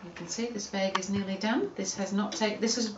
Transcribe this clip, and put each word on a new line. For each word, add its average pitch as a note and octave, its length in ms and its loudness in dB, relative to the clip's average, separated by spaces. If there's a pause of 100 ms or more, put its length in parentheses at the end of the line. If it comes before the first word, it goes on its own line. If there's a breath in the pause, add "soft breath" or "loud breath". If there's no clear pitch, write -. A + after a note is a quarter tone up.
You F3 100 -10
can F3 140 -8
see A#3 180 -2
this A3+ 200 -4
bag G3 320 2
is F#3+ 120 -2
nearly F#3+ 260 0
done. C4+ 400 2
This F#3+ 200 -2
has G3 160 -2
not G3+ 200 2
take-, G3+ 280 0
this A3 180 2
is A3 200 0